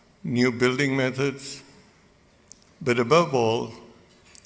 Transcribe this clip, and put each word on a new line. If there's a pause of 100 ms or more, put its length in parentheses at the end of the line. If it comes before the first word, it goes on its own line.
(240)
new
building
methods, (1160)
but
above
all, (720)